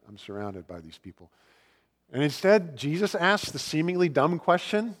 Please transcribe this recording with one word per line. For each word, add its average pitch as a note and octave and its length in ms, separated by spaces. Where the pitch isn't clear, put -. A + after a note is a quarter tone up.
I'm G#2 100
surrounded G2+ 480
by F2 140
these D#2+ 180
people. F2 320
And C3+ 100
instead, E3+ 540
Jesus D#3 380
asks F#3+ 360
the - 80
seemingly F3 500
dumb D3+ 300
question G3+ 640